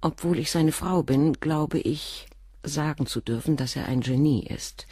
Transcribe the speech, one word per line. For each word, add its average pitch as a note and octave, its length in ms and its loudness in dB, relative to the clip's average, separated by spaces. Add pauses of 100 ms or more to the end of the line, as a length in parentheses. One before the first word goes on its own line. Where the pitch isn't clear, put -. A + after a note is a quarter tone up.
Obwohl - 380 0
ich D#3 120 -4
seine D#3 200 4
Frau F3 320 0
bin, C#3 300 4
glaube D#3 460 -2
ich, - 480 -6 (360)
sagen D3 420 -2
zu - 160 -6
dürfen, A#2 340 0
dass C3 200 -4
er - 120 -6
ein B2+ 140 0
Genie C3 440 2
ist. - 460 -10